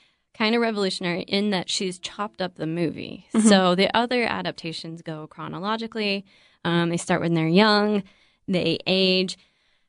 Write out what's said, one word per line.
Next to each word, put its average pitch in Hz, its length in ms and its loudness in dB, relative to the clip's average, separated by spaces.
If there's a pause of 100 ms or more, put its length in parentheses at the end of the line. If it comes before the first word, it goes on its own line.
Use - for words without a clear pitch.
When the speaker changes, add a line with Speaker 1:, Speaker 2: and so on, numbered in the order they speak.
(340)
Speaker 1:
kind 220 200 0
of 240 60 2
revolutionary 196 640 -2
in 202 280 -2
that 185 200 -2
she's 185 280 -4
chopped - 440 -10
up 180 140 -8
the 156 100 -6
movie. - 680 -4
Speaker 2:
Mm-hmm. 220 160 4
Speaker 1:
So 190 260 6
the 190 220 2
other 240 280 0
adaptations 165 760 -6
go 156 260 -10
chronologically. 202 1000 -6 (400)
Um, 170 240 2
they 170 80 0
start 170 240 0
when 170 100 0
they're 160 160 2
young, 208 540 4 (440)
they 170 300 0 (100)
age. 185 520 2 (500)